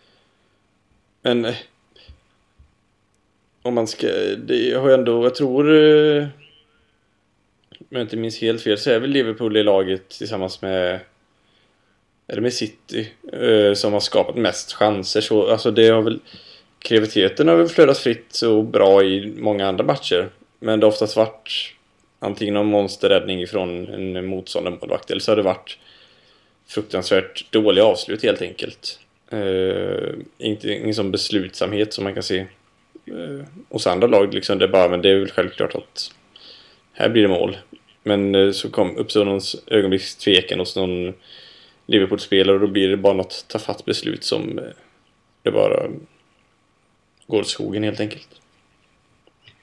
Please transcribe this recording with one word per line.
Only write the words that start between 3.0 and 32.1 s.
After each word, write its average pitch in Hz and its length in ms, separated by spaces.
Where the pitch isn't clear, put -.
om 123 120
man 113 120
ska... - 200
Det 120 400
har 135 100
ju 135 60
ändå... 117 300
Jag 123 100
tror... 143 400
Eh, 151 480
om - 120
jag 127 100
inte 113 160
minns 113 240
helt 113 220
fel, 107 160
så 139 120
är 113 100
väl 135 100
Liverpool 113 460
i 107 60
laget 95 460
tillsammans 98 540
med, 92 380
är - 80
det 104 60
med 123 120
City, 110 560
eh, 107 420
som 101 180
har 101 80
skapat - 360
mest - 360
chanser. 104 480
Så, 107 300
alltså, 110 200
det 113 180
har 110 140
väl... 113 180
Kreativiteten 110 720
har 170 80
väl 170 120
flödat 143 300
fritt - 440
och 110 220
bra 98 400
i 101 340
många 104 300
andra 92 160
matcher. 95 440
Men 110 220
det 107 60
har 107 60
oftast - 240
varit - 580
antingen 101 360
någon 104 120
monsterräddning 98 760
ifrån 90 460
en 92 380
motståndare 92 540
målvakt, - 300
eller 95 100
så - 100
har 104 60
det 107 60
varit - 360
fruktansvärt - 840
dåliga 107 320
avslut, 107 380
helt 104 200
enkelt. - 580
Eh, 95 800
inte, 107 340
ingen 107 220
sån 101 160
beslutsamhet 101 840
som 98 120
man 98 100